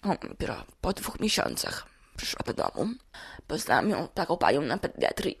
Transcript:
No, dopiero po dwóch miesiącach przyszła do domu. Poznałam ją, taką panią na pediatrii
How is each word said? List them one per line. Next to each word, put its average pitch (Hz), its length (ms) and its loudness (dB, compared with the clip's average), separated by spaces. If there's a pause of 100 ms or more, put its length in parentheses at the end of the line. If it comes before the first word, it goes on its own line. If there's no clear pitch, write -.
No, 196 100 4 (140)
dopiero - 260 -4 (260)
po 190 120 2
dwóch - 260 -6
miesiącach - 680 0 (300)
przyszła - 280 -6
do - 80 -2
domu. - 360 0 (580)
Poznałam - 420 2
ją, 175 240 0
taką 170 240 0
panią 127 240 6
na 147 160 0
pediatrii - 640 0